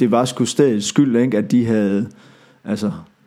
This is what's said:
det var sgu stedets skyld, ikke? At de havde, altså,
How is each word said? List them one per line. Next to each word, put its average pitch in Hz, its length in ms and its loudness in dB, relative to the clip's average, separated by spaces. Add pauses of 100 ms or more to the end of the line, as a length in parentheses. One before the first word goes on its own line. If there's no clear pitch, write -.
det 120 100 2
var 120 140 2
sgu 127 200 -4
stedets 110 420 0
skyld, 135 300 2
ikke? 123 220 0
At - 120 -4
de 120 160 2
havde, 104 420 0 (560)
altså, 104 260 -4 (360)